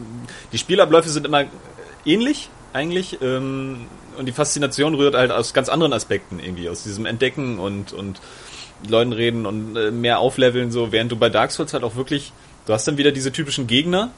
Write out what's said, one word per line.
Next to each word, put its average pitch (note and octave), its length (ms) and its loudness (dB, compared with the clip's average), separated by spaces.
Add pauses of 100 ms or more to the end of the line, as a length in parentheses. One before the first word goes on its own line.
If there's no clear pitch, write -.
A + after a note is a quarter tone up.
(520)
die A2+ 60 -4
Spielabläufe E3 520 6
sind D3 160 -2
immer C#3+ 200 2 (600)
ähnlich, A#3 440 0 (240)
eigentlich, F3 480 -4
ähm, C3 640 -4 (320)
und C#3 80 -8
die C3 80 -6
Faszination D3 640 0
rührt C#3 200 4
halt B2 160 6
aus A2+ 220 0
ganz C3 160 2
anderen D3+ 240 2
Aspekten G2+ 460 -4
irgendwie, F2 280 -8
aus F2 160 -8
diesem G#2 220 -8
Entdecken B2+ 520 -2
und, G2 360 -6
und G2 260 -10 (680)
Leuten A#2 260 4
reden A#2 320 0
und, G#2+ 320 -6
äh, G#2+ 140 0
mehr A#2+ 280 2
aufleveln, B2 520 2
so, A#2 200 -2
während A2+ 180 2
du A#2+ 60 -4
bei A#2 140 4
Dark A2 220 2
Souls - 220 -6
halt B2+ 120 -2
auch A2+ 100 -4
wirklich, C#3 380 -6 (320)
du A2 80 2
hast A2 120 0
dann D3+ 120 0
wieder C#3+ 160 6
diese C3+ 180 -4
typischen C#3 340 -4
Gegner, F3 520 2